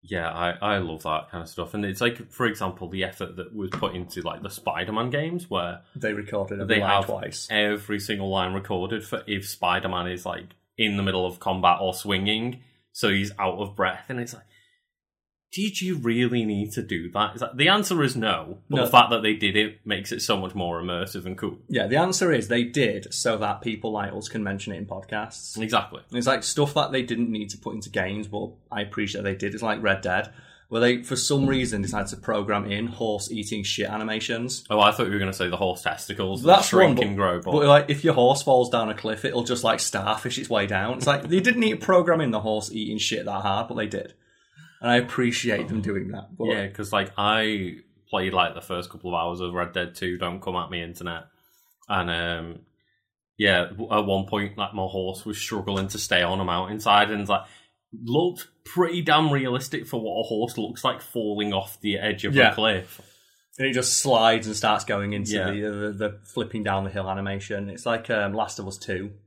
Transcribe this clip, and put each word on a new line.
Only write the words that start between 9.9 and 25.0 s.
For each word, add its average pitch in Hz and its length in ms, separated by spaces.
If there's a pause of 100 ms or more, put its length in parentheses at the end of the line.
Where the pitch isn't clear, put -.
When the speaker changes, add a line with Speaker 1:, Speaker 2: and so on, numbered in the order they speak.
Speaker 1:
is, 90 180
like, 87 300 (200)
in 107 220
the 98 60
middle 92 240
of 90 120
combat 92 400
or 92 140
swinging, 107 680 (300)
so - 180
he's 98 280
out 95 220
of 101 160
breath. 92 340
And 127 100
it's 120 140
like, 113 120 (1080)
did 196 280
you 185 160
really 117 480
need 104 260
to 120 100
do 87 300
that? 104 220
It's - 80
like, 127 160
the 147 100
answer 196 360
is 127 120
no, 92 440 (100)
but 143 80
Speaker 2:
No. 127 80
Speaker 1:
the 120 40
fact 117 200
that 113 120
they 107 120
did 104 240
it 107 280
makes 101 280
it - 80
so 107 160
much 92 180
more 87 260
immersive 90 440
and 92 120
cool. - 200 (100)
Speaker 2:
Yeah, 110 200
the 120 100
answer 180 340
is 113 160
they 120 160
did 120 500
so 113 220
that 104 240
people 110 320
like 101 220
us 104 160
can 110 160
mention 98 260
it 90 60
in 95 80
podcasts. 101 760